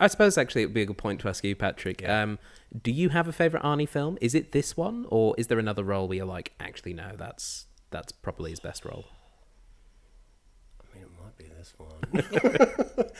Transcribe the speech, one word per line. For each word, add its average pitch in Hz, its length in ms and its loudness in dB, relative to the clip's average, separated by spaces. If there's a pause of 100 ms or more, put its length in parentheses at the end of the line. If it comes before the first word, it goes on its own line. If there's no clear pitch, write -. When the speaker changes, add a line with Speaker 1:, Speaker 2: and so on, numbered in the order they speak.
Speaker 1:
I 202 60 8
suppose 202 320 6
actually 123 240 2
it 98 40 2
would 104 80 -2
be 110 80 4
a 101 40 0
good 98 120 -6
point 104 220 -2
to 107 80 -2
ask - 160 -4
you, 101 100 0
Patrick. 95 460 -4
Speaker 2:
Yeah. 104 220 2
Speaker 1:
Um, 104 160 -4 (440)
do 117 80 -2
you 156 200 2
have 165 180 2
a 160 40 -4
favourite 165 320 2
Arnie 147 240 2
film? 147 320 -2
Is 117 140 2
it - 180 0
this - 240 0
one, 220 320 -4
or 110 300 4
is 117 80 -2
there 113 140 2
another 104 240 -2
role 95 240 0
where 95 80 -2
you're 95 100 -4
like, 90 320 -8
"Actually, 90 360 -10
no, 90 220 -12
that's, - 500 -12 (260)
that's 80 180 -10
probably 82 400 -8
his 82 80 -10
best - 260 -12
role"? - 200 -12 (1800)
Speaker 2:
I - 140 -20
mean, 95 80 -20
it 90 60 -20 (120)
might 107 140 -20
be - 80 -20 (120)
this 82 220 -20
one. - 1300 2 (140)